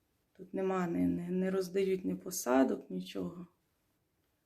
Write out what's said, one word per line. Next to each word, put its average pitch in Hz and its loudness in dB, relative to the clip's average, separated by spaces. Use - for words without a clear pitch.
Тут 185 -16
нема, 190 2
не, 175 2
не, 175 0
не 185 0
роздають 190 0
ні 185 -2
посадок, - 2
нічого. 170 -8